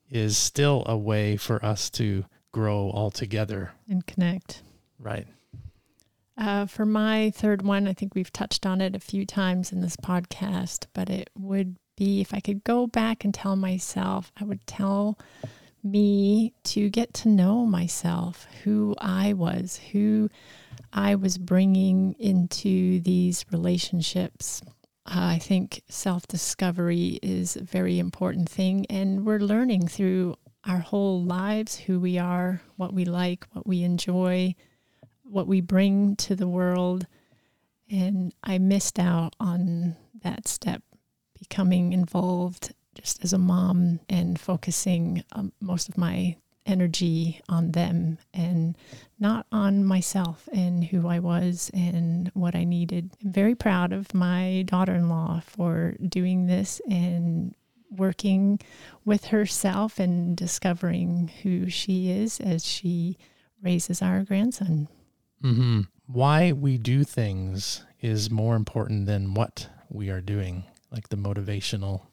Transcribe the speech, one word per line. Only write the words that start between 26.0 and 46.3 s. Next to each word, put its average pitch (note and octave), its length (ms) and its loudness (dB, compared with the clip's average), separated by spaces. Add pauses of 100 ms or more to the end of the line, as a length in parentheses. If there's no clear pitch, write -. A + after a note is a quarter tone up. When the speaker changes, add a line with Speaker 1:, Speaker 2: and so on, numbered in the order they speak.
Speaker 2:
is F#3 340 -4
a - 60 -10
very F#3 360 0
important F3 500 -2
thing, F#3+ 420 0
and G3 340 -2
we're G#3+ 140 2
learning G#3 500 2
through F#3 480 0 (280)
our F#3 160 0
whole G3 420 0
lives G3 540 -2
who F#3 240 -2
we F3+ 180 0
are, F3+ 420 0 (160)
what F#3 160 -6
we F#3 120 0
like, F3+ 480 -2
what - 140 -10
we F3+ 180 2
enjoy, F3+ 720 2 (680)
what G3+ 240 -4
we F#3+ 140 4
bring G3 560 4
to - 180 -2
the F#3 140 0
world. F3+ 580 0 (840)
And F#3+ 540 0
I F#3 160 -2
missed F#3+ 400 2
out E3+ 400 2
on F3 580 0 (260)
that - 260 -6
step, - 340 -6 (560)
becoming F3+ 540 2
involved F3+ 800 -2 (200)
just - 280 -6
as F3+ 100 0
a F#3+ 60 2
mom F3+ 720 4
and F3 320 0
focusing, E3+ 840 0 (100)
um, G3 280 -6
most F3+ 280 -2
of G3 100 -6
my F3+ 380 0 (300)